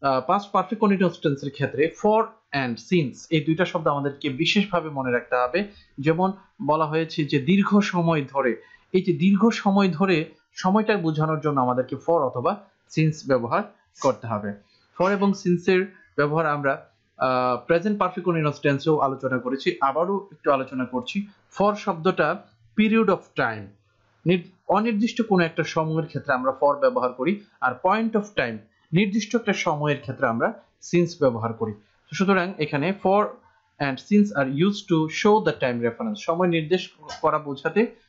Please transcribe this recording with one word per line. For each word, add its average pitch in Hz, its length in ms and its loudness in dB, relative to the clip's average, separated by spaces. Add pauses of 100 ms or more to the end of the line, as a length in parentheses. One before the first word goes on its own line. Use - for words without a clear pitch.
আহ, 135 300 0
past 202 220 0
perfect 202 320 0
continuous 185 440 2
tense-এর 139 220 -4
ক্ষেত্রে 143 440 -2 (100)
for 214 200 4 (280)
and 127 240 -4 (160)
since 151 240 0 (140)
এই 160 100 2
দুইটা 160 240 0
শব্দ 165 240 -4
আমাদেরকে 143 400 -2
বিশেষভাবে 160 600 -2
মনে 131 200 -4
রাখতে 120 260 -2
হবে। 165 320 0 (300)
যেমন 160 340 2 (300)
বলা 151 240 0
হয়েছে 160 380 -2
যে 139 160 0
দীর্ঘ 196 400 2
সময় 165 480 0
ধরে, 131 340 0 (300)
এই 190 100 2
যে 185 100 0
দীর্ঘ 190 360 4
সময় 196 400 2
ধরে 165 460 0 (180)
সময়টা 214 440 2
বোঝানোর 156 440 -2
জন্য 143 200 0
আমাদেরকে 127 360 -2
for 165 260 0
অথবা 135 420 -2 (320)
since 156 180 2 (120)
ব্যবহার 131 360 0 (380)
করতে 123 260 0
হবে। 104 280 -6 (440)
for 185 120 2
এবং 196 200 2
since-এর 185 560 0 (300)
ব্যবহার 151 300 0
আমরা, 143 440 -2 (280)
আহ, 127 480 0
প্রেজেন্ট 196 320 2
পারফেক্ট 180 260 -2
কন্টিনিউয়াস 160 360 0
টেন্সেও 143 380 2
আলোচনা 131 400 0
করেছি, 127 420 -4
আবারও 175 520 -2
একটু - 200 0
আলোচনা 131 320 -2
করছি। 123 420 -6 (320)
for 202 160 2
শব্দটা 180 720 -2 (320)
period 220 300 4
of 180 140 2 (160)
time, 110 300 -2 (600)
নির-, 175 220 2 (200)
অনির্দিষ্ট 220 540 0
কোনো 185 220 2
একটা 160 200 -2
সময়ের 156 420 -2
ক্ষেত্রে 139 280 -4
আমরা 131 260 0
for 147 180 2
ব্যবহার 123 340 2
করি, 175 320 -2 (160)
আর 127 140 0 (100)
point 220 280 0
of 208 120 0 (120)
time 117 200 -2 (360)
নির্দিষ্ট 208 440 0
একটা 220 160 -2
সময়ের 147 480 -2
ক্ষেত্রে 131 260 -4
আমরা 135 360 -2 (300)
since 170 180 2 (100)
ব্যবহার 117 320 0
করি। 110 200 -6 (420)
সুতরাং 190 440 0
এখানে 151 340 -2 (100)
for 196 240 2 (540)
and 135 160 -4
since 208 300 4 (100)
are 135 140 0
used 190 380 -2
to 160 200 2 (140)
show 208 220 4
the 156 160 0
time 123 200 -2
reference, 113 340 -4
সময় 170 340 -2
নির্দেশ 165 420 -2 (320)
করা 151 160 2
বোঝাতে 160 580 -2 (120)